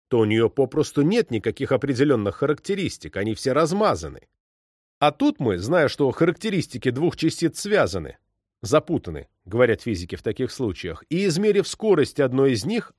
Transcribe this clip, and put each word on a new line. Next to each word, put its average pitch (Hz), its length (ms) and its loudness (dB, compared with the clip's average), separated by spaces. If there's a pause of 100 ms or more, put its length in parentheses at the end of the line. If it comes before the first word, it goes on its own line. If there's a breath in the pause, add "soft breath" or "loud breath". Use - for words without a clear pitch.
то 120 120 2
у 110 40 4
неё 110 240 4
попросту 143 540 0
нет 208 280 2
никаких 117 400 -4
определённых 127 680 0
характеристик, 151 800 -4
они 104 180 -2
все 127 180 -2
размазаны. 147 760 -2 (680)
А 147 140 4
тут 285 260 0
мы, 107 200 0
зная, 139 300 2
что 135 220 0
характеристики 165 800 -2
двух 147 260 -2
частиц 160 440 -2
связаны, 95 580 -2 (440)
запутаны, 110 680 -2 (160)
говорят 113 380 2
физики 90 340 -6
в - 60 -12
таких 120 280 -4
случаях, 92 600 -6
и, 185 160 0
измерив 196 420 2
скорость 165 520 2
одной 135 320 4
из 104 120 -2
них, 208 340 -4